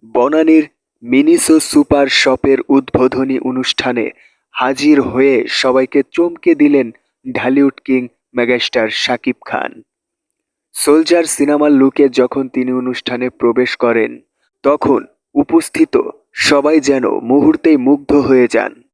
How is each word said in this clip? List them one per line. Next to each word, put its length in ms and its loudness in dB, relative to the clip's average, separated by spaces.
বনানীর 600 2
মিনিসো 560 2
সুপার 480 0
শপের 520 0
উদ্বোধনী 680 0
অনুষ্ঠানে 680 -4
হাজির 460 0
হয়ে 340 0
সবাইকে 520 0
চমকে 440 -2
দিলেন 320 2
ঢালিউড 600 -2
কিং 160 -2
মেগাস্টার 560 -2
শাকিব 560 -6
খান। 260 -8
সোলজার 480 2
সিনেমার 480 0
লুকে 380 2
যখন 380 -2
তিনি 240 -4
অনুষ্ঠানে 580 -6
প্রবেশ 460 -2
করেন, 360 0
তখন 380 0
উপস্থিত 600 0
সবাই 460 0
যেন 260 -2
মুহূর্তেই 580 2
মুগ্ধ 380 0
হয়ে 320 2
যান। 260 -2